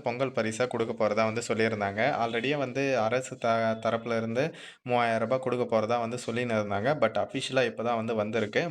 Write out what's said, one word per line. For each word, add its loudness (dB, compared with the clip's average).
பொங்கல் 0
பரிசா 0
கொடுக்க -2
போறதா 4
வந்து -2
சொல்லியிருந்தாங்க. 0
ஆல்ரெடியே 0
வந்து -2
அரசு -2
த-, 2
தரப்புல 0
இருந்து 0
மூவாயிரம் 2
ரூபாய் 0
கொடுக்க 0
போறதா 2
வந்து -6
சொல்லின்னு 0
இருந்தாங்க. 0
But 2
அஃபிஷியலா 0
இப்போ -4
தான் 0
வந்து -2
வந்திருக்கு. 0